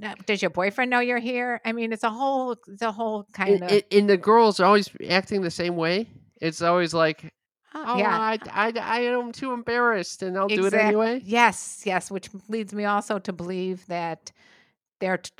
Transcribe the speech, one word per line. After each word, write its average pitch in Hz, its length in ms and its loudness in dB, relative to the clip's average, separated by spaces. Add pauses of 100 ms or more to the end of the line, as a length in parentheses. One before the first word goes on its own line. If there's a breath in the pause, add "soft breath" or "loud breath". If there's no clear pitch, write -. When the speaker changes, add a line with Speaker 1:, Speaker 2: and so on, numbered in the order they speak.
(260)
Speaker 1:
does 202 160 0
your 180 80 0
boyfriend 202 400 -2
know 247 100 4
you're 247 180 0
here?" 247 460 -4
I 226 80 -4
mean, 226 220 -4
it's 220 100 -6
a 226 60 0
whole, 254 460 -2 (120)
it's 202 140 -10
a 226 100 -2
whole 214 420 -4
Speaker 2:
And, 190 140 0 (120)
Speaker 1:
kinda 180 120 0
Speaker 2:
and, 202 180 6
and 202 200 6
the 196 80 6
girls 214 420 6
are 175 60 6
always 202 240 6 (180)
acting 190 320 0
the 175 100 -2
same 175 260 -4
way. 175 340 -2 (280)
It's 160 220 -4
always 170 320 2
like, 160 400 0 (420)
Speaker 1:
Uh, 302 120 -10
Speaker 2:
"Oh, 240 120 -2
Speaker 1:
yeah. 208 200 2
Speaker 2:
I, 220 200 -2 (140)
I, 220 260 -2
I 226 220 -4
am 240 320 -2
too 262 220 -8
embarrassed, 233 680 -2
and 185 140 -4
I'll 196 120 0
do 202 160 0
it 196 100 2
Speaker 1:
Exact-, 220 100 4
Speaker 2:
anyway." 220 400 0
Speaker 1:
yes, 220 600 0
yes, 185 240 -4
which 190 180 -10 (200)
leads 208 260 -6
me 208 100 -4
also 202 360 -2
to 190 120 -8
believe 185 540 -6
that 170 460 -8 (680 soft breath)
they're 185 180 -2
t-, - 220 -14